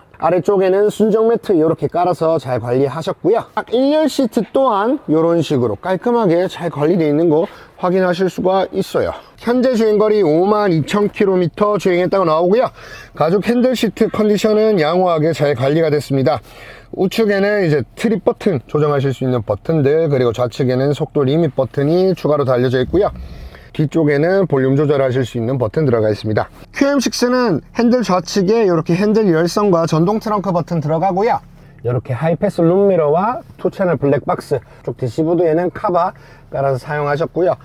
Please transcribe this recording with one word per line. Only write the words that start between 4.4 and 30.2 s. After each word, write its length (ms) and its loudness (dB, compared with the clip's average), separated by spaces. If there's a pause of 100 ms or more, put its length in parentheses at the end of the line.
또한 540 0
이런 340 2
식으로 340 0
깔끔하게 720 0
잘 220 -8
관리되어 380 0
있는 220 2
거 160 2 (320)
확인하실 520 0
수가 420 -2
있어요. 400 -2 (280)
현재 340 0
주행거리 480 2
오만 500 2
이천 380 0
킬로미터 680 0
주행했다고 460 0
나오고요. 420 2 (480)
가죽 320 0
핸들 280 2
시트 340 0
컨디션은 680 2
양호하게 540 2
잘 220 0
관리가 340 0
됐습니다. 500 0 (520)
우측에는 760 0
이제 180 0 (120)
트립 280 -2
버튼 440 -2
조정하실 480 0
수 80 -6
있는 180 0
버튼들, 680 0
그리고 220 2
좌측에는 640 0
속도 300 -2
리밋 320 0
버튼이 580 0
추가로 320 0
달려져 360 2
있고요. 280 0 (640)
뒤쪽에는 720 0
볼륨 280 2
조절하실 500 2
수 120 -10
있는 200 -2
버튼 280 -2
들어가 240 2
있습니다. 400 -2 (240)
큐엠식스는 880 0 (140)
핸들 280 2
좌측에 600 0
이렇게 280 2
핸들 400 2
열선과 540 2
전동 320 2
트렁크 320 -4